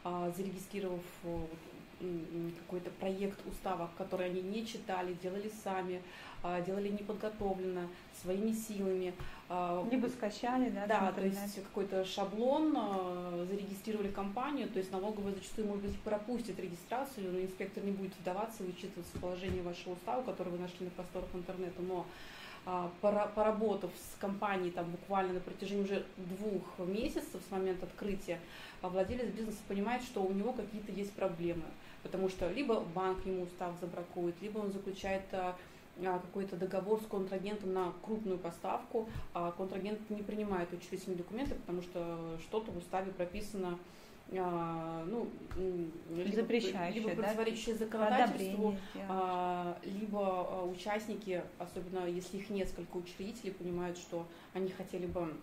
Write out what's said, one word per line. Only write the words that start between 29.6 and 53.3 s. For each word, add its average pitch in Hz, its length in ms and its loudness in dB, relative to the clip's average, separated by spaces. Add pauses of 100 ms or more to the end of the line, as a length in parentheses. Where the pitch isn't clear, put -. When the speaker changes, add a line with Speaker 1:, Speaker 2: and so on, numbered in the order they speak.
Speaker 1:
понимает, 226 340 2
что - 200 0
у 190 100 4
него 208 200 2
какие-то 208 400 -4
есть 202 220 -2
проблемы, 170 500 0 (380)
потому 190 260 0
что 190 220 0
либо 226 300 2
банк 185 460 0
ему 185 180 2
устав 175 360 -4
забракует, 175 600 -2
либо 214 160 -4
он 202 140 2
заключает, 190 500 0 (100)
а, 180 240 0 (460)
а, 180 160 4
какой-то 196 380 -2
договор 190 460 4
с - 40 -6
контрагентом 190 680 0
на 180 180 4 (100)
крупную 214 360 0
поставку, 220 720 0 (260)
а 175 180 2
контрагент 196 580 -2
не 208 120 0
принимает 202 500 0
учредительные 185 460 -2
документы, 226 380 0
потому 175 260 -2
что 170 600 -4
что-то 220 280 0
в 175 80 -4
уставе 190 340 0
прописано, 180 640 0 (540)
а, 165 760 0
ну, 233 220 0 (280)
м, 175 360 2 (240)
либо, 190 200 2
Speaker 2:
Запрещающее, 220 640 4
Speaker 1:
либо 220 160 2
Speaker 2:
да, 220 60 2
Speaker 1:
противоречащее 220 520 2
Speaker 2:
какие-то 220 100 2 (120)
Speaker 1:
законодательству, 214 720 6
Speaker 2:
одобрения 202 120 2 (140)
сделать. 190 160 -4
Speaker 1:
а, 180 720 2
либо, 202 400 -2
а, 185 420 2
участники, 185 800 0 (160)
особенно 180 480 -4
если 180 320 -2
их 202 120 -6
несколько 185 460 -2
учредителей, 190 560 -6